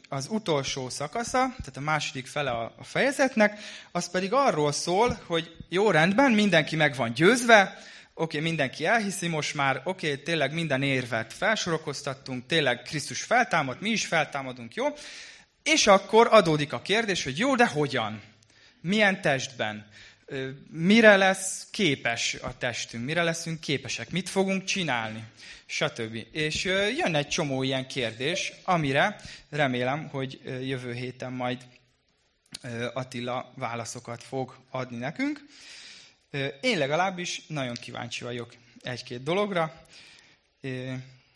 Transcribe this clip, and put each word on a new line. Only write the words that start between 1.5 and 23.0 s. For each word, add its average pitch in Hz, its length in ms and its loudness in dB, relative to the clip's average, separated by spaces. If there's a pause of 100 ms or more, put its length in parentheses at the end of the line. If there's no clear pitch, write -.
a 131 40 -10
második 143 460 -2
fele 143 240 -4
a, 113 280 -4
a 117 60 -16
fejezetnek, 226 760 2 (320)
az 175 180 -4
pedig 185 220 -2
arról 190 400 4
szól, 214 540 0
hogy 165 300 -4 (120)
jó, 202 220 4
rendben, 196 420 6
mindenki 180 440 4
meg 151 180 2
van 120 180 -2
győzve, 208 680 6 (360)
oké, 160 260 -4
mindenki 156 440 -2
elhiszi 202 440 0
most 156 260 -2
már, 139 300 2
oké, 170 320 -4
tényleg 147 360 -2
minden 151 300 -2
érvet 123 500 -2
felsorakoztattunk, 147 1120 -4
tényleg 139 360 2
Krisztus - 400 -8
feltámad, 165 580 0
mi 208 100 -4
is 220 160 -2
feltámadunk, 131 680 -4
jó? 240 120 -2 (760)
És 294 240 4
akkor 220 440 8
adódik 160 420 6
a 120 100 -4
kérdés, 202 420 0
hogy 139 140 -4
jó, 262 160 2
de 240 120 6
hogyan? 120 560 -2 (580)
Milyen 196 400 2
testben? 117 680 -2 (340)
Ö, 131 240 -8 (220)
mire 202 460 8
lesz 190 540 0
képes 131 640 0
a 127 240 -10
testünk? 117 460 -6